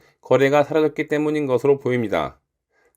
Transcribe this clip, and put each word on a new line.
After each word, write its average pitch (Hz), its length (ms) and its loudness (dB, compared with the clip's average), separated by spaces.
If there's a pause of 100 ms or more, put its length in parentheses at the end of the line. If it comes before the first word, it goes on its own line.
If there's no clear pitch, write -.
(220)
거래가 135 420 2
사라졌기 151 440 -2
때문인 151 400 -2
것으로 135 320 0
보입니다. 101 600 -4 (580)